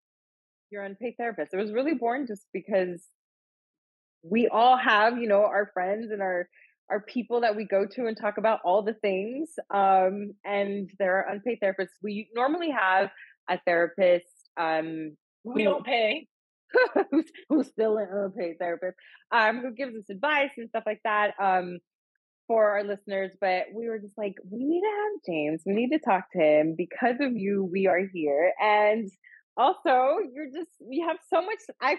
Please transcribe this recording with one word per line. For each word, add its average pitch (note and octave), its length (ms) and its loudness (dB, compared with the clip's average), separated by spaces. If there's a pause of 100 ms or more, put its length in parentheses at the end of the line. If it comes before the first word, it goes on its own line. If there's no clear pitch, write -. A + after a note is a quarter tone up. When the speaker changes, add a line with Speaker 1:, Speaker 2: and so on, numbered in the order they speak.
(720)
Speaker 1:
Your G3+ 120 -10
Unpaid G3+ 340 -10
Therapist, G#3+ 360 -6
it F#3 40 -4
was G#3 140 -4
really C4+ 240 0
born A#3+ 320 -2
just G#3 260 -12
because F#3 500 -2 (1200)
we G#3+ 240 2
all B3 300 6
have, A#3 400 4
you A#3 100 -4
know, G3+ 180 4
our G3+ 280 -2
friends G#3 380 -4
and G#3 100 -6
our, F3+ 260 -2 (440)
our G#3 100 -2
people A#3 400 -4
that A3 140 0
we G#3+ 100 -6
go G3 220 0
to B3 180 -6
and A3 100 -4
talk G#3 220 -4
about G#3+ 260 0
all G3 200 2
the A3 100 -2
things. A3 560 -4 (240)
Um, G3 600 4 (120)
and G3+ 440 -2 (100)
there F#3+ 180 2
are F#3+ 160 -2
unpaid A3 300 -6
therapists. F#3+ 400 -2
We G#3 320 -8
normally D#4 340 0
have G3 400 2 (400)
a F3+ 160 -2
therapist, F3 600 2 (320)
um, D#3+ 560 -4 (280)
Speaker 2:
We A3 200 -2
Speaker 1:
who G3 80 4
Speaker 2:
don't F#3 140 -2
pay. A#3+ 420 0 (400)
Speaker 1:
<laughs> - 440 2
who's, D#4 140 2 (240)
who's D4 200 2
still A3 280 0
an G3+ 140 -4
unpaid F#3+ 480 -4
therapist, F3 360 -4 (360)
um, A3+ 300 2
who B3+ 120 -6
gives A#3+ 220 -8
us G#3+ 160 -12
advice C#4 460 0
and A3+ 120 -14
stuff A3 160 -6
like G#3+ 180 -6
that, G#3 380 0
um, F3+ 380 0 (680)
for A3 260 4
our G#3 100 0
listeners. G3 480 -6 (100)
But F#3 220 0 (100)
we A3+ 160 -8
were A3 80 -6
just G3+ 220 -14
like, G3+ 160 -6 (120)
"We A#3 180 -6
need E4+ 160 0
to G#4 60 0
have G#4 460 -4
James. D#3 320 -2
We G3 80 0
need A#3+ 200 0
to D#4 60 2
talk F#3+ 340 0
to F#3 60 -4
him. D#3 380 4
Because A#3 420 0
of C4 160 -2
you, G3 380 -2
we F#3+ 140 2
are F3 140 4 (120)
here." D#3 480 2
And G#3+ 480 2 (480)
also, C4+ 600 2 (140)
you're C4+ 220 -12
just, D#4+ 160 -10 (100)
we C4+ 280 -6
have E4+ 100 -2 (160)
so E4 80 4
much, G#4+ 160 -4 (240)
I C#4+ 180 2